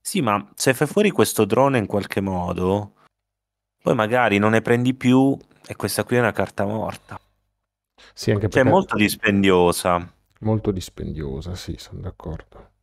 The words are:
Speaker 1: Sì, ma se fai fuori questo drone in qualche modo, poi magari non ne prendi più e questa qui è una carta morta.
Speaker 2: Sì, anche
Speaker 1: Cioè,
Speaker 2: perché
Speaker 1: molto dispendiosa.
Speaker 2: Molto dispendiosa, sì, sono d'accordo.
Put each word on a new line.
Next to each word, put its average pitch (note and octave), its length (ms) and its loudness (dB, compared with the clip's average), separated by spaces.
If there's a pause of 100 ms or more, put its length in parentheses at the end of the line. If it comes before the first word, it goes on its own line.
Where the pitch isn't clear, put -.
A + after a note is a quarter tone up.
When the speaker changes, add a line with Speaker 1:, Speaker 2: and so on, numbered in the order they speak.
Speaker 1:
Sì, - 200 -4
ma G#2 340 -2
se - 200 2
fai D3+ 120 0
fuori G#3 240 2
questo A2 340 2
drone B2+ 340 2
in G2+ 80 -2
qualche G2+ 340 -4
modo, F#2 760 -2 (880)
poi - 120 2
magari A2+ 440 2
non G#2+ 140 4
ne A2 100 2
prendi B2 320 0
più C3 420 4 (300)
e - 100 -14
questa G#2 280 -4
qui B2 120 0
è B2 40 4
una A2 120 2
carta G2 340 -4
morta. G2+ 540 -8 (960)
Speaker 2:
Sì, - 160 -4
anche G#2 180 0
Speaker 1:
Cioè, C3+ 140 2
Speaker 2:
perché - 20 4
Speaker 1:
molto F3 320 2
dispendiosa. F#2 1160 2 (280)
Speaker 2:
Molto G#2+ 320 -2
dispendiosa, D#2 840 -10
sì, - 240 -12
sono - 240 -16
d'accordo. - 720 -16 (100)